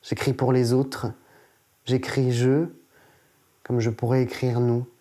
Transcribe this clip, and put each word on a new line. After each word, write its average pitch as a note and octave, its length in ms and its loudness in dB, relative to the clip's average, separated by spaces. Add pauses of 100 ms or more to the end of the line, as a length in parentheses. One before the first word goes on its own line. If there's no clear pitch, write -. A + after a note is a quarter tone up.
J'écris - 320 -4
pour B2+ 200 2
les B2 180 2
autres. C3 400 -2 (720)
J'écris B2+ 460 0
je, B2+ 360 2 (960)
comme B2 180 -2
je A2+ 80 2
pourrais A#2+ 340 0
écrire B2 380 -2
nous. A#2+ 260 0 (140)